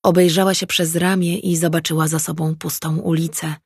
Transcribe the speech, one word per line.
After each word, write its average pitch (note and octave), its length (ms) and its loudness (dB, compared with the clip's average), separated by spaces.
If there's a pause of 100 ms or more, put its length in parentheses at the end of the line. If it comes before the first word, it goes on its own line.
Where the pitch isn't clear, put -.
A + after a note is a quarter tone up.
Obejrzała F3+ 500 4
się F#3 120 -4
przez E3+ 300 -2
ramię F3 420 0
i F3 180 0
zobaczyła D#3+ 520 0
za D#3+ 100 0
sobą D#3+ 380 -4
pustą D#3+ 420 -4
ulicę. D#3+ 560 -2 (120)